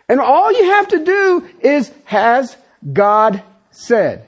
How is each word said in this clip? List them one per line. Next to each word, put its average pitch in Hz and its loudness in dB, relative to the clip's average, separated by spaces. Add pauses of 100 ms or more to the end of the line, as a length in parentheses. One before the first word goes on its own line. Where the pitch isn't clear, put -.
And 254 0
all 311 2
you 480 2
have 403 0
to 339 -2
do 381 -2 (120)
is, 277 0 (140)
"Has 233 -2 (360)
God 202 0 (280)
said?" 170 -4